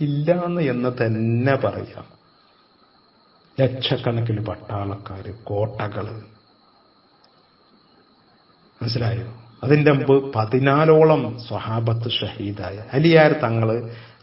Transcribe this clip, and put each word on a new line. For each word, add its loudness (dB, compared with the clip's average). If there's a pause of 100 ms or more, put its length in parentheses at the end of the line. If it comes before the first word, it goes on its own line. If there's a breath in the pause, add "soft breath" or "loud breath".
ഇല്ലാന്ന് 0
എന്ന് 0
തന്നെ 0
പറയാം. -6 (1600)
ലക്ഷക്കണക്കിന് 0
പട്ടാളക്കാര്, -8 (100)
കോട്ടകള്. -6 (2500)
മനസ്സിലായോ? -4 (300)
അതിന്റെ 6
മുമ്പ് 2
പതിനാലോളം 4
സ്വഹാബത്ത് -4
ഷഹീദായ -8 (100)
അലിയാർ 6
തങ്ങള് 0 (340 loud breath)